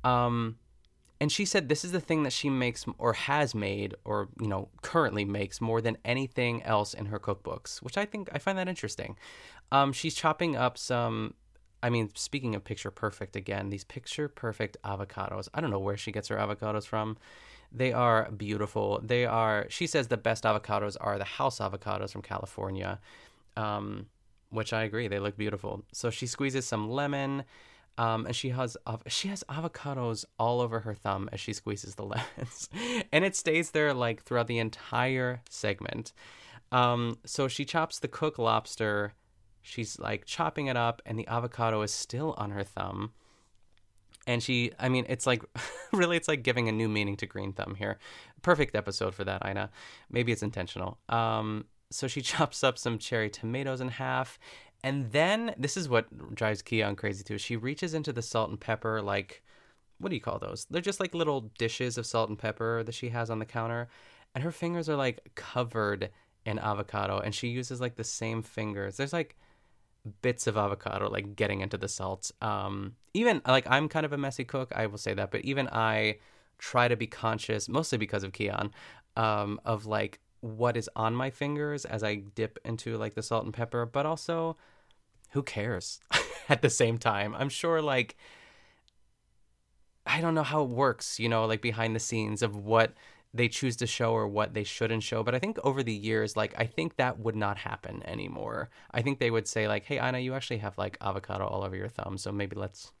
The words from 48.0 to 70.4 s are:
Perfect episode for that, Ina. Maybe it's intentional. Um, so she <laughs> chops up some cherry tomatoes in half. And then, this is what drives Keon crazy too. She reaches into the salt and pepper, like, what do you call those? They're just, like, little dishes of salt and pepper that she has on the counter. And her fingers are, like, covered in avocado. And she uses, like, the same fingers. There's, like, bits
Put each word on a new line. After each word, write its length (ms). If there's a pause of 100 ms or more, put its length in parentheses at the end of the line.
Perfect 340
episode 400
for 80
that, 200
Ina. 280 (400)
Maybe 220
it's 100
intentional. 640
Um, 580 (240)
so 180
she 140
<laughs> 0
chops 420
up 140
some 220
cherry 300
tomatoes 520
in 60
half. 500 (460)
And 280
then, 460
this 180
is 140
what 460
drives 260
Keon 340
crazy 280
too. 140
She 180
reaches 380
into 200
the 80
salt 280
and 100
pepper, 420
like, 420 (540)
what 120
do 60
you 60
call 180
those? 300
They're 120
just, 180
like, 160
little 420
dishes 400
of 80
salt 240
and 80
pepper 460
that 100
she 160
has 220
on 80
the 60
counter. 440 (460)
And 80
her 80
fingers 360
are, 80
like, 380
covered 800 (340)
in 140
avocado. 600
And 140
she 140
uses, 340
like, 140
the 80
same 400
fingers. 540
There's, 160
like, 220 (840)
bits 260